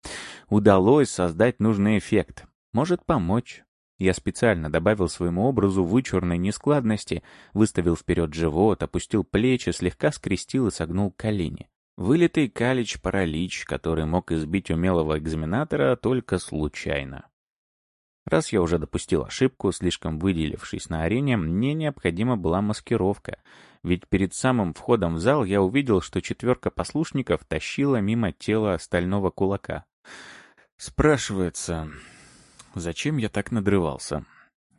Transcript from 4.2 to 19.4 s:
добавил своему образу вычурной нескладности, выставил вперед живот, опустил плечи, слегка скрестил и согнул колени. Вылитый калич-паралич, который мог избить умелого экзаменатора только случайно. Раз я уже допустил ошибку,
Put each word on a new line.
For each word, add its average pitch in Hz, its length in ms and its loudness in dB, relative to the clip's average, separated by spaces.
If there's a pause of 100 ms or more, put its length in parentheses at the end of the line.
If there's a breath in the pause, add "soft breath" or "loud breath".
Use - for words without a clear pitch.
добавил 87 380 2
своему 87 380 0
образу 98 380 2
вычурной 90 520 0
нескладности, 107 840 -2 (300 loud breath)
выставил 90 420 2
вперед 82 400 -2
живот, 82 480 2
опустил 90 400 -2
плечи, 123 480 0
слегка - 400 -2
скрестил - 560 -2
и 92 60 0
согнул 87 400 -2
колени. 101 560 -4 (280)
Вылитый 151 520 2
калич-паралич, 95 1200 -2
который 80 380 -2
мог 85 280 -2
избить 82 400 -2
умелого 82 440 2
экзаменатора 95 800 -2
только 117 440 -2
случайно. 71 880 -6 (1000)
Раз 160 260 0
я 101 100 4
уже 85 160 2
допустил - 440 -2
ошибку, 104 480 -2